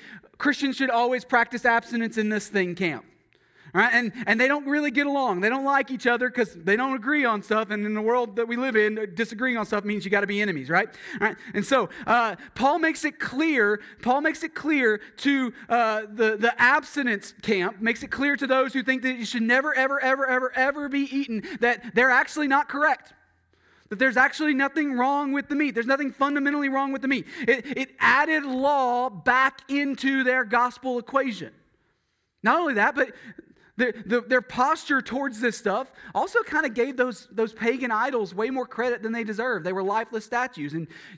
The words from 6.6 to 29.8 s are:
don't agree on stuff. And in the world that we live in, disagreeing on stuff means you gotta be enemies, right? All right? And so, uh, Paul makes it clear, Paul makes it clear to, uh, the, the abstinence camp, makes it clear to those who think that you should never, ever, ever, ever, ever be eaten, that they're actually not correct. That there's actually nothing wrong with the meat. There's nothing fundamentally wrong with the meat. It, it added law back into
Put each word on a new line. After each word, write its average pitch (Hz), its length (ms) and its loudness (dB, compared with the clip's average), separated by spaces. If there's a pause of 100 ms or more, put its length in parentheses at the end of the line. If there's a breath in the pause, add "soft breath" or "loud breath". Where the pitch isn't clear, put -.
don't 262 180 0
agree 262 320 0
on 214 160 0
stuff. 220 300 -2
And 208 160 -4
in 214 80 -4
the 214 80 -4
world 233 320 0
that 226 120 -2
we 240 80 -4
live 247 200 0
in, 214 400 0
disagreeing 226 420 -2
on 208 80 -2
stuff 208 180 -2
means 208 220 -4
you 190 60 -2
gotta 202 160 2
be 202 160 0
enemies, 151 260 -4
right? 190 200 2 (320 loud breath)
All 208 60 2
right? - 100 -2 (180 loud breath)
And 202 100 0
so, 247 240 2 (160 loud breath)
uh, 220 300 2 (180 loud breath)
Paul 277 240 2
makes 320 260 0
it 302 160 -4
clear, 247 640 0 (220 loud breath)
Paul 262 180 2
makes 311 220 -2
it 320 100 -8
clear 262 460 0 (180 loud breath)
to, 262 360 0 (160 loud breath)
uh, 220 320 2
the, 214 360 0
the 233 240 2
abstinence 254 800 0
camp, 190 400 -2
makes 233 220 -2
it - 80 -10
clear 285 240 0
to 277 100 -4
those 262 280 2
who 262 100 -2
think 262 200 -2
that 254 120 0
you 233 100 -8
should 240 160 -4
never, 269 320 2
ever, 269 280 0
ever, 262 260 0
ever, 254 280 0
ever 285 320 0
be 277 160 -2
eaten, 262 380 -4 (200 loud breath)
that 233 340 0
they're 254 160 6
actually 294 360 2
not 277 220 2
correct. 285 440 0 (760 soft breath)
That 196 120 -8
there's 254 160 4
actually 277 380 2
nothing 277 400 0
wrong 277 400 0
with 277 160 -4
the 294 60 -2
meat. 285 160 0
There's 226 140 -2
nothing 269 280 0
fundamentally 285 560 0
wrong 269 240 -2
with 269 80 -6
the 269 80 -2
meat. 240 160 -2 (160 loud breath)
It, 254 360 -2
it 262 120 -4 (100)
added 285 460 2
law 254 640 0
back 247 500 2 (100)
into 269 540 0